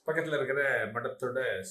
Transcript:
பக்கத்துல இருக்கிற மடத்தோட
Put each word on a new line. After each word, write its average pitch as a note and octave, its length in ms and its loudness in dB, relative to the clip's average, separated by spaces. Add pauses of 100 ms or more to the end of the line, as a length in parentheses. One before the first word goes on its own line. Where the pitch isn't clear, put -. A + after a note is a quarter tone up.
பக்கத்துல D#3 280 0
இருக்கிற C3 580 2
மடத்தோட B2 800 -2